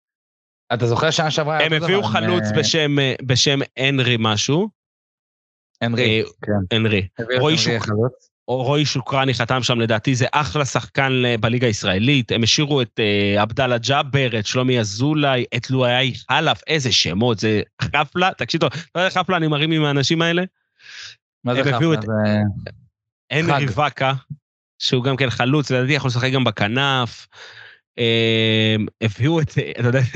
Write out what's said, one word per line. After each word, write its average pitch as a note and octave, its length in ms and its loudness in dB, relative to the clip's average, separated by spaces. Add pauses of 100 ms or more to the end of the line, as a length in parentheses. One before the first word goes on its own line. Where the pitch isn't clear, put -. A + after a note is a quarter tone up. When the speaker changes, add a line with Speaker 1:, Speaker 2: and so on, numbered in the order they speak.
(720)
Speaker 1:
אתה A#2+ 140 0
זוכר A#2+ 240 2
שנה D#3 200 0
שעברה D#3 320 0
Speaker 2:
הם D#3+ 100 0
Speaker 1:
אותו D#3 120 0
Speaker 2:
הביאו F#3 160 2
Speaker 1:
דבר, G3+ 80 -2
Speaker 2:
חלוץ F3 340 0
Speaker 1:
אה, G#2+ 160 0
Speaker 2:
בשם, D3 400 2
אה, C3+ 140 2 (120)
בשם C3+ 340 2 (180)
הנרי C3 420 2
משהו. B2 500 0 (1120)
Speaker 1:
הנרי, A#2 400 2
Speaker 2:
אה, - 60 -4 (140)
Speaker 1:
כן. G2+ 360 -2
Speaker 2:
הנרי. G#2 300 0 (120)
Speaker 1:
הביאו A#2+ 180 -2
את B2+ 40 2
Speaker 2:
רועי D3+ 140 2
Speaker 1:
הנרי - 20 0
Speaker 2:
שוק-, A#2 260 0
Speaker 1:
החלוץ. A2 480 -4 (160)
Speaker 2:
או B2+ 160 -2
רועי C#3+ 220 0
שוקרני C3+ 480 -2
חתם B2 300 0
שם, A#2 160 0
לדעתי A2+ 360 0
זה B2 160 0
אחלה D3 340 0
שחקן C3+ 460 -2
ל-, B2 260 0
בליגה A#2+ 300 0
הישראלית. A2 640 0
הם A#2 120 0
השאירו C#3+ 380 2
את, - 180 -6
אה, G2+ 420 2
עבדאללה A#2+ 360 0
ג'אבר, B2+ 600 0
את G2+ 60 -4
שלומי B2+ 340 0
אזולאי, B2+ 680 0 (120)
את A#2+ 120 -8
לואי B2+ 440 0 (160)
חלף, C#3 380 0
איזה C#3 240 0
שמות, G#2 480 0
זה A2 220 0 (200)
חפלה, D3+ 560 0
תקשיב D3+ 240 -2
טוב, D#3 80 2 (220)
אתה E3 80 -4
יודע F#3 100 2
חפלה F#3 280 -2
אני D#3+ 100 0
מרים D3+ 240 0
עם D#3+ 120 2
האנשים C#3+ 380 2
האלה? E3+ 220 0 (1000)
Speaker 1:
מה B2 100 0
זה C3 80 0
Speaker 2:
הם C#3 120 2
הביאו D3+ 180 2
Speaker 1:
חפלה? D3 80 0
Speaker 2:
את - 20 -6
Speaker 1:
זה G#2+ 400 0 (880)
Speaker 2:
הנרי C#3+ 360 0
Speaker 1:
חג. A2+ 120 -4
Speaker 2:
ואקה, C3+ 340 0 (680)
שהוא B2+ 240 0
גם C3+ 140 0
כן C3 120 0
חלוץ, C3 420 0
לדעתי B2+ 220 0
יכול C3+ 160 0
לשחק A#2+ 220 0
גם C3 120 2
בכנף. B2 840 -2 (720)
אה, A2+ 760 2 (260)
הביאו C3 400 0
את, D3 100 -2 (280)
אתה A#2+ 80 2
יודע, B2 120 4 (160)